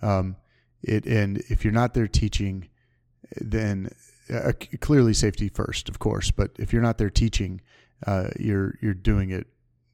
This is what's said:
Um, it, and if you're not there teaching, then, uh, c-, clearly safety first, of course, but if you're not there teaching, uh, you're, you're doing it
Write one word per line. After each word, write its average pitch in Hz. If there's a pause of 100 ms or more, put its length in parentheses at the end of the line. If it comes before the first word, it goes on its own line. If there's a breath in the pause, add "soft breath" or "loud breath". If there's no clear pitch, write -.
Um, 95 (460)
it, 107
and 101 (100)
if -
you're 110
not 117
there 117
teaching, 98 (720)
then, 104 (420)
uh, 120
c-, -
clearly 127
safety 101
first, -
of -
course, 101
but 101
if -
you're 117
not 113
there 104
teaching, 95 (460 soft breath)
uh, 95 (100)
you're, 98
you're 104
doing 95
it 92 (480)